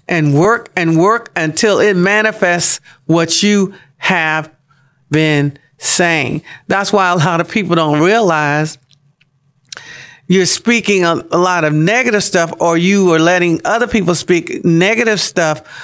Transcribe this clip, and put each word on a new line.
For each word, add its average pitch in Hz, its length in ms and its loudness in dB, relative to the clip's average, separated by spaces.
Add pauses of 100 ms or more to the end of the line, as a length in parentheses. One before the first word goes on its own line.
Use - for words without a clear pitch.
and 151 260 0
work 202 400 0
and 165 240 0
work 220 380 0
until 165 420 0
it 208 160 2
manifests 196 840 0 (260)
what 165 380 0
you 202 300 0 (240)
have 156 540 -2 (560)
been 147 480 0 (200)
saying. 156 640 -2 (240)
That's 196 260 -2
why 190 180 2
a 180 60 0
lot 170 260 0
of 165 60 -8
people 170 280 -2
don't 151 240 0
realize 156 800 0 (1500)
you're 180 200 2
speaking 202 580 0
a, 165 260 0
a - 60 -2
lot 180 280 0
of 151 100 0
negative 208 500 0
stuff, 170 340 -2
or 170 200 0
you 185 340 2
are 160 60 4
letting 170 480 2
other 233 200 -2
people 180 280 0
speak - 500 -2
negative 202 560 0
stuff 156 420 -2 (220)